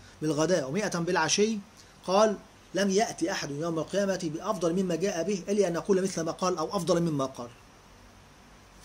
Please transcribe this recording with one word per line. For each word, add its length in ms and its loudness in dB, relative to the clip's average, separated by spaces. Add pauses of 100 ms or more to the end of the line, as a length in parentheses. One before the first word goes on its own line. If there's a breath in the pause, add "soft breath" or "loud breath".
(220 loud breath)
بالغداء 460 2
ومائة 300 -2
بالعشي، 600 2 (480 loud breath)
قال: 300 4 (380)
"لم 160 2
يأتي 420 0
أحد 180 -6
يوم 280 -4
القيامة 560 -2
بأفضل 480 0
مما 120 0
جاء 280 -2
به 260 -2
إلا 200 2
أن 60 -2
يقول 280 2
مثل 180 -2
ما 120 -2
قال 260 -2
أو 180 -2
أفضل 260 2
مما 240 0
قال". 220 -10 (1400)